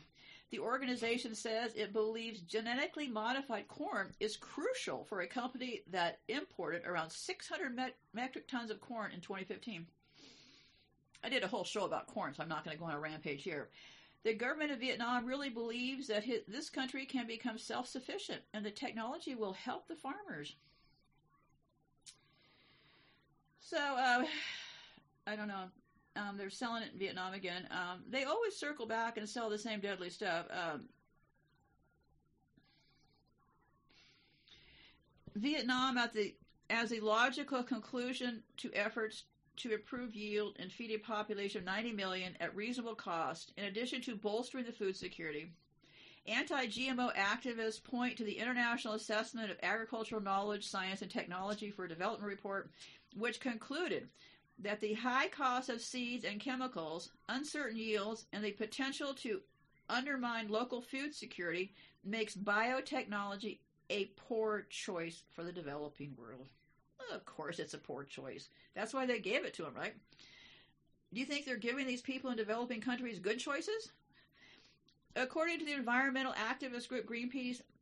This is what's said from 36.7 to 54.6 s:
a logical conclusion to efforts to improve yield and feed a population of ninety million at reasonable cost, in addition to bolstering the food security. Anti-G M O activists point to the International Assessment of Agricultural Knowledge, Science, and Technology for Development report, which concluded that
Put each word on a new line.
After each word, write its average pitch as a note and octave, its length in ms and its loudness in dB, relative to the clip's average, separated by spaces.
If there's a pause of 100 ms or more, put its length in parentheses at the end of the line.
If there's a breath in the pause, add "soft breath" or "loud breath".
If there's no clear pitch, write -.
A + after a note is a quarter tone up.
a A3+ 80 2
logical B3 600 6
conclusion B3 800 0 (140)
to - 160 -4
efforts G#3+ 500 0 (340)
to A3+ 160 0
improve A#3+ 420 -4
yield G#3 440 0
and F#3 120 -6
feed A#3 200 -6
a G#3+ 60 2
population G#3 640 0
of F3+ 60 -4
ninety G#3+ 260 0
million F#3 480 0
at E3+ 160 0
reasonable A3+ 400 -2
cost, E3 640 0
in G3+ 80 -2
addition A#3+ 360 0
to A#3+ 140 -2
bolstering A#3 500 0
the A#3 60 -4
food G3 240 0
security. E3 540 -4 (760 loud breath)
Anti-G B3+ 640 2
M B3 100 2
O B3 180 4
activists A3 640 2
point B3 340 2
to A#3+ 60 0
the G#3 140 0
International A#3+ 560 2
Assessment A3 580 0
of E3+ 120 -4
Agricultural A3 580 0
Knowledge, G3+ 460 2
Science, F#3+ 340 0
and G3 100 -6
Technology G#3 600 -2
for F#3 160 -4
Development G3 420 0
report, G3 400 -2 (460 loud breath)
which A3+ 240 0
concluded B3 680 -2 (520 loud breath)
that G#3 220 -2